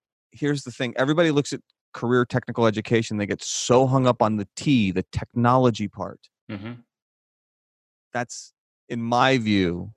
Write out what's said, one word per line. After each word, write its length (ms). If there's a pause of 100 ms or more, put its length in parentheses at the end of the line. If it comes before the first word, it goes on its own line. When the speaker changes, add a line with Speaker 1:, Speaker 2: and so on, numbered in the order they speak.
(300)
Speaker 1:
here's 340
the 60
thing. 260
Everybody 340
looks 220
at 80 (340)
career 320
technical 400
education. 500
They 100
get 160
so 440
hung 200
up 140
on 160
the 100 (100)
T, 360
the 180
technology 800
part. 320 (300)
Speaker 2:
Mm-hmm. 220 (1400)
Speaker 1:
That's, 400 (360)
in 140
my 360
view 580